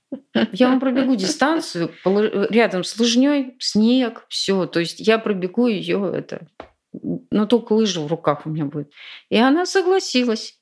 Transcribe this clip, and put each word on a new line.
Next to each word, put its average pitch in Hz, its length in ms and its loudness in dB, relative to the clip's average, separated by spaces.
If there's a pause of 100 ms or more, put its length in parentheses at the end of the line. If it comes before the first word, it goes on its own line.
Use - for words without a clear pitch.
(520)
Я 247 160 2
вам 262 140 4
пробегу 262 340 2
дистанцию 269 720 -2 (140)
по 180 60 2
лы-, 202 420 0
рядом 202 320 2
с - 160 -8
лыжней, 254 600 2
снег, 240 680 0
все. 190 380 0
То 165 140 -4
есть 165 180 -6
я 214 180 2
пробегу 208 500 -2
ее, 185 460 -2
это, - 280 -8 (920)
но 208 140 2
только 226 280 2
лыжа 202 280 2
в 147 60 -6
руках 156 380 -2
у 156 40 -6
меня 156 160 -4
будет. 143 260 -8 (380)
И 196 80 2
она 277 280 4
согласилась. 339 960 0